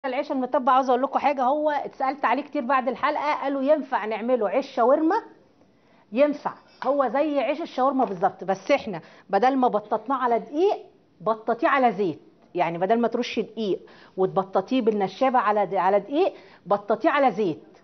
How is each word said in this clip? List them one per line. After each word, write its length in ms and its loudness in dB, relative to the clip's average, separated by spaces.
العيش 260 -4
المتبع، 420 0
عاوزة 160 2
أقول 120 4
لكم 180 -2
حاجة، 240 0
هو 260 2
اتسألت 560 -4
عليه 180 2
كتير 180 -6
بعد 260 0
الحلقة، 540 -2
قالوا 200 -2
ينفع 440 0
نعمله 440 0
عيش 260 -2
شاورما؟ 400 4
ينفع، 420 0
هو 240 2
زي 320 0
عيش 220 -2
الشاورما 440 0
بالظبط، 380 -2
بس 280 -2
احنا 300 -2
بدل 280 2
ما 100 2
بططناه 480 -2
على 240 0
دقيق، 460 0
بططيه 460 -2
على 240 4
زيت، 280 -2
يعني 220 -2
بدل 220 2
ما 80 2
ترشي 340 -4
دقيق 380 -4
وتبططيه 640 0
بالنشابة 580 0
على 260 0
د-، 100 -6
على 240 2
دقيق، 340 0
بططيه 440 0
على 220 2
زيت 320 -2